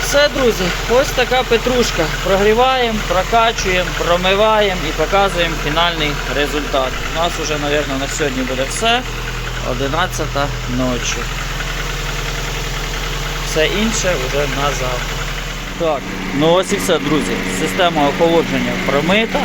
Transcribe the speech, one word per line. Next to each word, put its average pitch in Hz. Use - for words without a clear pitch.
Все, 285
друзі, 220
ось 262
така 254
петрушка. 233
Прогріваємо, 220
прокачуємо, 185
промиваємо 190
і -
показуємо 170
фінальний 160
результат. 143
У 160
нас 170
уже, 151
мабуть, 143
на 139
сьогодні 131
буде 131
все. 233
Одинадцята 143
ночі. 127
Все 190
інше 202
вже 139
на 139
завтра. 127
Так, 156
ну 156
ось 185
і 196
все, 170
друзі. 139
Система 160
охолодження 139
промита 185